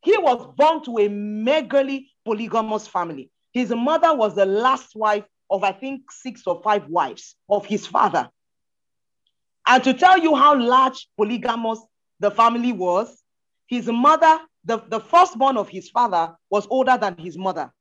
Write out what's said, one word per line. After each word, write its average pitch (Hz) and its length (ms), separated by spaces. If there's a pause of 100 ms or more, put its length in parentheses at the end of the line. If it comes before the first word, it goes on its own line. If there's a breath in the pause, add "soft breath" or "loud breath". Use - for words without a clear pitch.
He 427 160
was 262 260 (120)
born 302 260
to 233 160
a 208 100
megally 262 1000 (160)
polygamous 220 640
family. 165 420 (220)
His 247 180
mother 311 420
was 220 220
the 196 120
last 240 500
wife 214 280 (240)
of, 190 140
I 202 100
think, 269 380
six - 380
or 175 140
five 202 260
wives 151 480 (120)
of 202 160
his - 220
father. - 420 (1400)
And 254 160
to 262 100
tell 370 240
you 320 160
how 285 240
large 262 480 (100)
polygamous 226 600 (420)
the 196 100
family 233 420
was, 185 500 (440)
his 247 220
mother, 311 520 (240)
the, 220 140 (100)
the 220 120
firstborn 269 560
of 202 120
his 180 220
father, 185 460 (140)
was 202 200
older 262 260
than 190 200
his 165 200
mother. 170 440